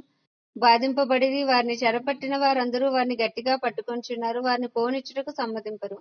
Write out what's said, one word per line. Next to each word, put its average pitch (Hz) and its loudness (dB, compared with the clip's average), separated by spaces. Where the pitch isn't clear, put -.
బాధింపబడిరి. 254 4
వారిని 240 2
చెరపట్టిన 254 -2
వారందరూ 262 2
వారిని 247 0
గట్టిగా 233 0
పట్టుకొంచున్నారు, 233 -4
వారిని 247 -2
పోనిచ్చుటకు 262 -4
సమ్మతింపరు. 214 -6